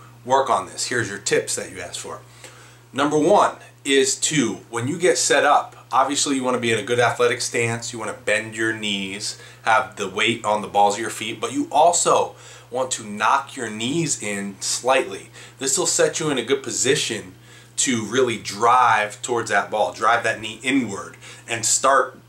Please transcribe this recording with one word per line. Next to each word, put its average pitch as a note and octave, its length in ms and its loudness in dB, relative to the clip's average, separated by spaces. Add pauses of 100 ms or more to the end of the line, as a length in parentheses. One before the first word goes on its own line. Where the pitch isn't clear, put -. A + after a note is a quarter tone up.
(240)
work C3 260 2
on F#2 180 0
this. - 200 -8
Here's A#2 220 -2
your - 100 -8
tips - 360 -2
that - 160 -8
you F#2 100 -12
asked E2+ 200 -12
for. E2+ 180 -12 (720)
Number D3 260 0
one D#3+ 360 4 (300)
is C3+ 320 2
to, A#2 440 0 (100)
when A#2 180 -4
you E3+ 100 -4
get E3 200 2
set C#3+ 260 2
up, - 320 2 (160)
obviously C#3 440 0
you B2+ 80 -2
wanna B2 140 0
be A#2 140 0
in A2 80 0
a G2+ 40 -4
good A#2+ 160 0
athletic A#2+ 420 2
stance. A#2 500 -4
You A#2 80 -10
wanna G#2 140 -8
bend G#2+ 420 -4
your A2+ 160 0
knees, G2+ 680 -6 (260)
have A2 340 0
the G2+ 100 -4
weight A2 380 -2
on G#2+ 160 2
the F#2+ 60 -8
balls G2+ 280 4
of A2+ 60 -6
your G#2 80 -4
feet, A2 320 -8
but A2+ 100 -4
you C#3+ 180 -4
also D#3 640 4 (380)
want B2+ 200 -4
to A#2 120 -8
knock G#2+ 520 0
your A#2 140 -6
knees B2+ 540 -2
in G2+ 380 -6
slightly. - 680 -2 (300)
This C3+ 180 -2
will - 80 0
set - 340 2
you D#3 100 -2
in C3+ 80 0
a A#2 60 0
good C3+ 200 0
position A#2+ 720 -2 (420)
to A#2 260 0
really A2+ 340 0
drive A2 840 2
towards A2+ 300 -2
that G2+ 180 0
ball, G#2 220 0
drive A2+ 320 2
that A2 160 -2
knee A2 240 -10
inward A2+ 540 -2 (300)
and A#2 180 -4
start - 520 2 (120)